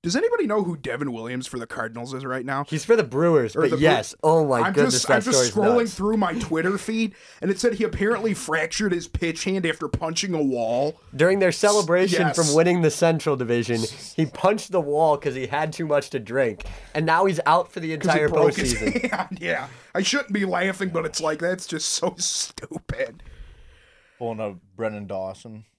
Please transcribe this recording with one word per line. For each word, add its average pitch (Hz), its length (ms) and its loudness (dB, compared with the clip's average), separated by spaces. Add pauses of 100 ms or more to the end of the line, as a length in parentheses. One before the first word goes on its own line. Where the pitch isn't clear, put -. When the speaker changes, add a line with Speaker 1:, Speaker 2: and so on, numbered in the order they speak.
Speaker 1:
Does 170 140 -2
anybody 453 300 2
know 208 160 0
who 170 160 -4
Devin 131 340 -4
Williams 123 340 -8
for 127 120 -10
the 117 80 -8
Cardinals 117 480 -8
is 135 100 -8
right 127 220 -6
now? 139 180 -4
Speaker 2:
He's 151 220 -6
for 226 100 6
the 208 80 2
Brewers, 135 500 2
Speaker 1:
Or - 80 0
Speaker 2:
but 190 80 4
Speaker 1:
the 156 60 0
Bre-, 139 60 2
Speaker 2:
yes. 143 400 2
Oh 156 240 4
my 127 140 2
Speaker 1:
I'm 196 120 2
Speaker 2:
goodness, 143 220 4
Speaker 1:
just, 123 140 0
Speaker 2:
that 131 80 6
Speaker 1:
I'm - 60 4
just 131 260 2
Speaker 2:
story's - 20 -2 (200)
Speaker 1:
scrolling 240 100 6
Speaker 2:
nuts. 226 140 -2
Speaker 1:
through 208 220 0
my 185 220 0
Twitter 180 400 -2
feed, 220 360 -2 (280)
and 190 80 0
it 190 100 -2
said 233 140 2
he 220 100 -2
apparently 208 480 0
fractured 165 600 -2
his 170 140 -4
pitch 165 380 -4
hand 190 220 -2
after 156 220 -4
punching 165 440 -4
a 156 100 0
wall. 127 560 0 (160)
Speaker 2:
During 175 240 4
their 185 140 4
celebration 180 760 2
Speaker 1:
Yes. 139 60 0
Speaker 2:
from 151 220 2
winning 175 240 6
the 156 100 4
Central 160 460 2
Division, 117 460 0 (340)
he 160 80 2
punched 196 480 0
the 185 80 2
wall 147 380 2
'cause 143 160 -4
he 127 140 -6
had 156 220 -2
too 165 140 -6
much 147 260 0
to 139 80 -4
drink, 113 460 -2 (300)
and 156 100 0
now 165 220 4
he's 175 180 0
out 170 260 2
for 185 100 -10
the 160 180 -6
Speaker 1:
'Cause 180 120 -4
he - 0 - (120)
Speaker 2:
entire 147 80 2
Speaker 1:
broke 151 240 4
his 123 180 -2
Speaker 2:
postseason. - 380 -2
Speaker 1:
<laughs> - 20 -4
hand, 185 260 -6
yeah. 160 300 -6 (260)
I 190 60 0
shouldn't 254 320 -2
be 196 140 0
laughing, 185 420 -2
but 165 160 -2
it's 156 160 -6
like, 156 200 -2
that's 180 260 -2
just 160 240 -4
so 180 260 -2
stupid. - 1040 -6 (960)
Speaker 3:
Pulling 113 220 -6
up 101 160 -6 (200)
Brennan 107 300 -6
Dawson. 98 600 -10 (120)